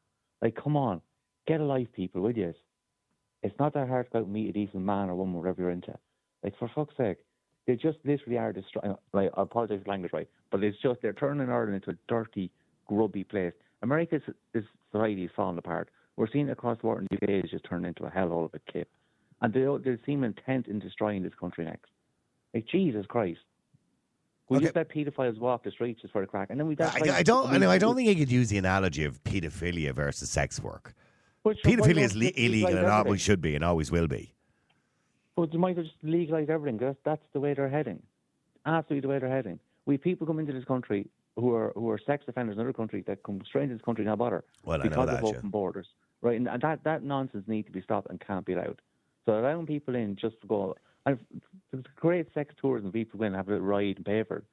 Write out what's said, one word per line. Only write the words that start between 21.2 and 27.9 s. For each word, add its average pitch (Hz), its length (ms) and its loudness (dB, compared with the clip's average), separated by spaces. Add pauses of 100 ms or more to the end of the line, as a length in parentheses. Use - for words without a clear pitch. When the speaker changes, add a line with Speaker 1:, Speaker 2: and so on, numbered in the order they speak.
Speaker 1:
this 85 160 -6
country 85 240 -6
next. 80 260 -10 (640)
Like, 113 140 -4
Jesus 135 400 2
Christ. 98 320 -2 (1120)
We 131 80 4
Speaker 2:
Okay. 147 80 6
Speaker 1:
just 160 100 2
let 160 140 0
paedophiles 139 480 -2
walk 120 260 0
the 101 80 -6
streets 117 300 -6
just 101 100 -16
for 101 100 -2
the 95 60 -4
crack. 98 220 -4
And 127 100 -4
then 156 80 0
we, 151 80 0
that's 147 200 0
Speaker 2:
I, - 40 0
Speaker 1:
like, 156 120 4
Speaker 2:
I 175 120 4
don't, 247 240 6
I 254 40 0
Speaker 1:
we, 269 80 6
Speaker 2:
know, 190 100 8
I 185 80 8
don't 214 180 4